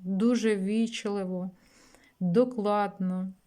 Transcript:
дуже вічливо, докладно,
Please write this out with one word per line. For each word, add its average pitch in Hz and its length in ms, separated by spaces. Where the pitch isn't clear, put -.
дуже 214 520
вічливо, 196 960
докладно, 196 1160